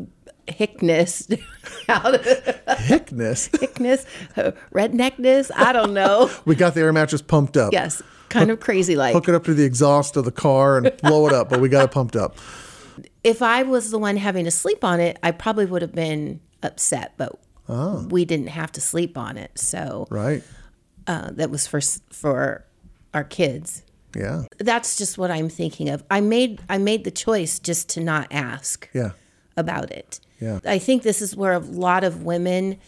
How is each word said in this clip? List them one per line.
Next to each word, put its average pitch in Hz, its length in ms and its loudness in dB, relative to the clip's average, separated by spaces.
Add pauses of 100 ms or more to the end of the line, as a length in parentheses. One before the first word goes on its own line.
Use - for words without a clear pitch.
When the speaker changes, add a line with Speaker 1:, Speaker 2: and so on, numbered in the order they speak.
(460)
Speaker 1:
hickness. 170 800 0 (300)
<laughs> - 300 -14
How 226 220 2
to 254 440 2 (240)
Speaker 2:
Hickness? 120 680 0
Speaker 1:
<laughs> - 140 -2
Hickness, 262 460 0 (300)
uh, - 160 0 (200)
redneckness, 254 800 2
I 233 180 4
don't 214 220 2
know. 202 440 4
Speaker 2:
<laughs> - 60 -14
We 160 100 4
got 170 200 4
the 165 60 0
air 160 120 4
mattress 151 300 2
pumped 147 340 2
up. 113 160 2
Speaker 1:
Yes, 165 300 -2 (260)
kind 220 220 4
of 220 100 -2
crazy 185 360 2
like. 131 180 4
Speaker 2:
Hook 170 140 2
it 175 60 6
up 170 100 2
to 160 100 2
the 147 100 6
exhaust 143 520 4
of 135 80 0
the 120 80 -4
car 135 460 4
and 127 200 2
blow 151 280 4
it 143 60 4
up, 120 160 2
but 127 120 2
we 131 80 4
got 135 160 6
it 127 60 2
pumped 123 260 -2
up. 101 200 -2 (840)
Speaker 1:
If 226 200 2
I 240 200 2
was 247 280 0
the 220 80 -2
one 208 180 0
having 190 280 -2
to 170 60 -2
sleep 392 340 -2
on 175 160 2
it, 170 220 0
I 170 80 0
probably 208 360 -2
would 175 160 -2
have 170 120 -8
been 156 460 -4 (220)
upset, - 540 -6
but - 220 -8 (300)
Speaker 2:
Oh. 139 420 -6
Speaker 1:
we 180 160 2
didn't 160 220 -4
have 160 240 -10
to - 100 -12
sleep 170 340 -4
on 113 220 -12
it. - 200 -16
So - 520 -8
Speaker 2:
Right. 120 320 -4 (640)
Speaker 1:
uh, - 260 -8
that - 180 -4
was 143 160 -6
for 147 120 -4
s-, - 320 -4
for 135 560 -4 (480)
our 147 100 -4
kids. 151 580 -6 (320)
Speaker 2:
Yeah. 98 280 -6 (160)
Speaker 1:
That's 233 380 -2
just 190 200 -6
what 180 140 -4
I'm 160 180 -4
thinking 160 400 -8
of. 147 220 -8
I 196 100 0
made, 220 480 0
I 196 80 -2
made 202 280 0
the 190 60 -8
choice 202 480 -2
just - 320 -6
to 170 100 -6
not 156 300 -2
ask 131 640 -8
Speaker 2:
Yeah. 117 200 -4 (440)
Speaker 1:
about - 340 -4
it. - 300 -16 (200)
Speaker 2:
Yeah. 110 260 -6
Speaker 1:
I 196 120 0
think 254 260 2
this 214 180 0
is 190 120 -8
where 190 200 0
a 175 40 0
lot 180 460 -2
of 170 180 -4
women, 180 540 -2 (120)